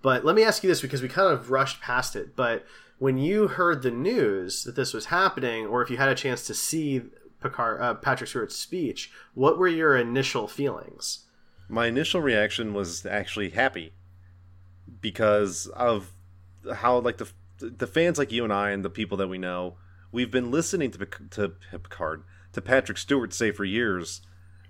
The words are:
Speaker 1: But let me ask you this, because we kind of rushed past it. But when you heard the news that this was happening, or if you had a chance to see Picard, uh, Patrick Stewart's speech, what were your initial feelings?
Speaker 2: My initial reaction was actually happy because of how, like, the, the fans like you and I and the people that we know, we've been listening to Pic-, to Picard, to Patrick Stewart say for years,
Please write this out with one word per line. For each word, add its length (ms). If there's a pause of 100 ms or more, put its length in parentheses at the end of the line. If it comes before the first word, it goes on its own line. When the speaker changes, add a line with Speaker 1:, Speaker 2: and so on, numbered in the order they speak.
Speaker 1:
But 220
let 100
me 80
ask 200
you 60
this, 140
because 200
we 60
kind 240
of 180
rushed 300
past 360
it. 180
But 300 (340)
when 180
you 300
heard 360
the 100
news 720
that 100
this 180
was 140
happening, 600
or 140
if 80
you 80
had 120
a 80
chance 300
to 80
see 480 (380)
Picard, 400
uh, 140
Patrick 340
Stewart's 280
speech, 560 (220)
what 220
were 120
your 280
initial 520
feelings? 760 (420)
Speaker 2:
My 180
initial 340
reaction 540
was 320
actually 440
happy 420 (1080)
because 680
of 440 (600)
how, 240
like, 200
the, 120 (300)
the 260
fans 320
like 140
you 100
and 100
I 180
and 140
the 60
people 280
that 100
we 100
know, 380 (340)
we've 200
been 200
listening 400
to 80
Pic-, 320
to 220 (200)
Picard, 520 (280)
to 80
Patrick 380
Stewart 340
say 200
for 120
years, 580 (480)